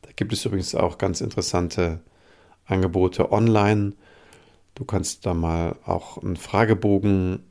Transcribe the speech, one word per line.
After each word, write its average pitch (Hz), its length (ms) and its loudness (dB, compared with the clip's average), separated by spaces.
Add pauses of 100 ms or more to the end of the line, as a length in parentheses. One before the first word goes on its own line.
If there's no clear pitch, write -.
Da - 120 -20
gibt 107 180 -4
es - 120 -4
übrigens 98 320 -4
auch - 220 0
ganz 92 220 -2
interessante 87 800 -2 (640)
Angebote 92 680 0
online. 104 640 4 (800)
Du 127 100 -10
kannst - 420 -4
da 90 80 -2
mal 82 500 -2
auch - 340 -6
einen 95 180 -6
Fragebogen 98 1120 2